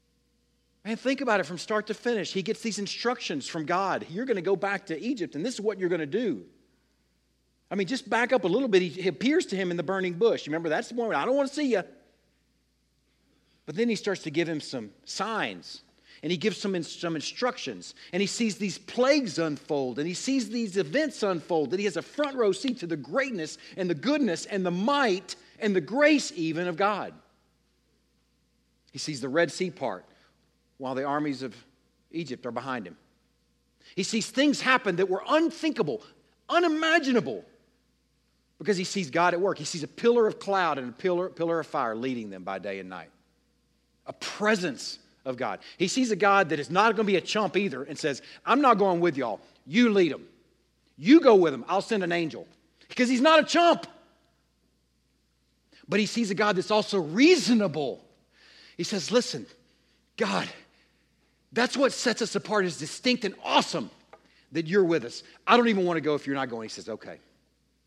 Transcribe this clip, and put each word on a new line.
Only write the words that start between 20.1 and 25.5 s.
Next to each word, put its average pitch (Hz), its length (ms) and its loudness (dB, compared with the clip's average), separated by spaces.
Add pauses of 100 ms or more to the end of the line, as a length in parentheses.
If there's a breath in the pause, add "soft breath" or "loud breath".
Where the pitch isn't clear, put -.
sees 254 360 -2
these 220 280 -4
events 202 440 -2
unfold, 165 500 0
that 185 80 0
he 202 60 -2
has 180 120 -2
a 156 40 -2
front 277 360 -4
row 208 160 4
seat 262 260 -4
to 180 80 -8
the 165 80 -4
greatness 170 600 -4 (180 loud breath)
and 185 140 -2
the 175 60 -2
goodness 214 500 0
and 190 200 -4
the 175 60 0
might 208 640 0 (240 loud breath)